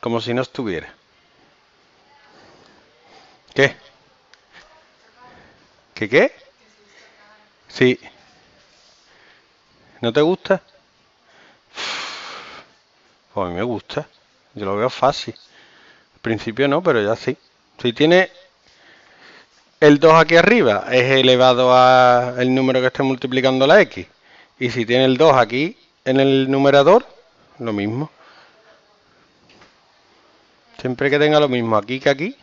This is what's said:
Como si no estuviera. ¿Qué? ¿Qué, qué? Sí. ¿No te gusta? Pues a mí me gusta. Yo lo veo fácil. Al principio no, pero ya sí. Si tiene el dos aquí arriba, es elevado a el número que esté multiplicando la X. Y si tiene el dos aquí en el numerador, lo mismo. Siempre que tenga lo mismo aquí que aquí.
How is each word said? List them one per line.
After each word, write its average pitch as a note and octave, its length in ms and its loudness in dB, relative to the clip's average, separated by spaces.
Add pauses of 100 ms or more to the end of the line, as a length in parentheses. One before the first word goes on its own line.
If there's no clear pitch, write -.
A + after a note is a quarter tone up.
Como A#2 180 -6
si A#2 140 -8
no B2 80 -4
estuviera. G2+ 520 -10 (2500)
¿Qué? C#3 220 0 (2250)
¿Qué, G#2+ 160 -8
qué? F3 260 0 (1300)
Sí. B2+ 300 0 (2000)
¿No A#2 100 -2
te D3 100 0
gusta? F#3 400 -2 (2750)
Pues F#2+ 140 -6
a - 20 -8
mí F2 60 -8
me F#2+ 80 -6
gusta. A#2+ 440 -10 (460)
Yo G#2 120 -12
lo G2 100 -6
veo A2+ 140 -2
fácil. - 440 -4 (840)
Al - 40 -20
principio A2+ 480 -6
no, D3+ 160 -2
pero C3+ 180 0
ya G#2 140 -4
sí. - 220 -8 (440)
Si B2 120 -4
tiene E3+ 380 0 (1500)
el D3 200 6
dos D#3+ 160 6
aquí D#3+ 200 4
arriba, E3+ 540 2
es B2+ 140 2 (160)
elevado B2+ 520 4
a B2+ 680 4
el B2+ 140 -2
número C3 280 0
que B2+ 60 -2
esté C#3 160 -4
multiplicando C3 640 -2
la F3+ 140 6
X. F#2+ 260 -4 (520)
Y B2 120 -6
si A#2 140 -4
tiene B2 200 0
el C3 120 0
dos D#3 180 4
aquí B2+ 420 -2 (260)
en C3 160 -2
el C3+ 300 0
numerador, C#3 560 4 (540)
lo A#2 140 -8
mismo. A2 360 -6 (2750)
Siempre C3 280 -4
que D3 100 0
tenga D3+ 200 4
lo D3 80 2
mismo A#2 300 -2
aquí A#2 220 -6
que C#3+ 100 0
aquí. D#3+ 340 -4